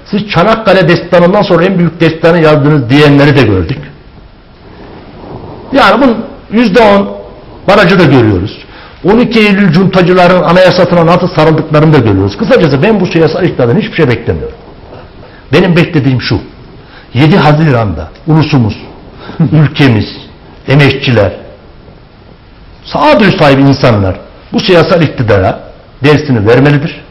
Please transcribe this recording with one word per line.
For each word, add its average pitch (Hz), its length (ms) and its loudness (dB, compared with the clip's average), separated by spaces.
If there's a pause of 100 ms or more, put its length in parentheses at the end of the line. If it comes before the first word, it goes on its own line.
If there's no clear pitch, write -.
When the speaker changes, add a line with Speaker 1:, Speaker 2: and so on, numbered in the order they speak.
(100)
Speaker 1:
siz - 200 -4
Çanakkale 190 580 0
destanından 175 540 0
sonra 170 220 0
en 190 140 -2
büyük 170 220 -2
destanı 165 420 0
yazdınız." 147 480 2
diyenleri 143 460 4
de 139 60 4
gördük. 95 360 -2 (1900)
Yani 240 300 2
bunun 233 220 0 (260)
yüzde 226 300 2
on 202 280 2 (600)
barajı 196 300 2
da 180 60 4
görüyoruz. 110 540 0 (460)
On 208 140 2
iki 233 220 0
Eylül 202 320 2
cuntacıların 180 680 2
anayasasına 175 640 2
nasıl 175 220 0
sarıldıklarını 156 640 0
da 151 60 4
görüyoruz. 101 380 0
Kısacası 165 460 0
ben 208 180 0
bu 180 60 -2
siyasal 160 380 -2
iktidardan 127 320 -2
hiçbir - 200 -6
şey 151 120 0
beklemiyorum. 90 480 -6 (960)
Benim 175 240 2
beklediğim 135 440 0
şu: - 200 -4 (760)
yedi 147 220 2
Haziran'da 123 720 0 (180)
ulusumuz, 151 480 0 (640)
Speaker 2:
Hı. 165 140 0
Speaker 1:
ülkemiz, 135 540 0 (640)
emekçiler, 127 640 0 (1500)
sağduyu 240 540 0
sahibi 139 240 2
insanlar 113 580 0 (320)
bu - 80 -4
siyasal 170 420 2
iktidara 107 580 -2 (440)
dersini 131 420 0
vermelidir. 139 540 0 (100)